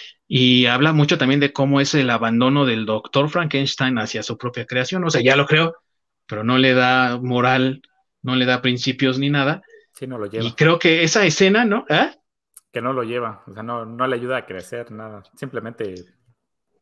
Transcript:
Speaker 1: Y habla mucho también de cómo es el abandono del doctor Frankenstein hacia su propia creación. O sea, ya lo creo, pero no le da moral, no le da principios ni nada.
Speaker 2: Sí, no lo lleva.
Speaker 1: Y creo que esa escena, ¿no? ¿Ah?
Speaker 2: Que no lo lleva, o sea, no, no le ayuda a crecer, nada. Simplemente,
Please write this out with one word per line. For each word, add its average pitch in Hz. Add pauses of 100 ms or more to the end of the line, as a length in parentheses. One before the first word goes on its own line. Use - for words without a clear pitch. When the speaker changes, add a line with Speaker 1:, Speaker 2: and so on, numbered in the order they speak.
(280)
Speaker 1:
Y 127
habla 135
mucho 151
también 135
de 143
cómo 139
es 139
el 135
abandono 120
del 110
doctor 110
Frankenstein 139
hacia 107
su 113
propia 117
creación. 127
O 165
sea, 123
ya 135
lo 143
creo, 165 (500)
pero 107
no 123
le 131
da 127
moral, 127 (400)
no 127
le 127
da 123
principios 127
ni 139
nada. 147 (320)
Speaker 2:
Sí, 127
no 127
lo 107
lleva. 110
Speaker 1:
Y 117
creo 165
que 165
esa 190
escena, 196
¿no? 196
¿Ah? 202 (560)
Speaker 2:
Que 117
no 127
lo 127
lleva, 113
o 92
sea, 107
no, 117
no 117
le 131
ayuda 123
a 117
crecer, 110
nada. 107 (140)
Simplemente, 117 (880)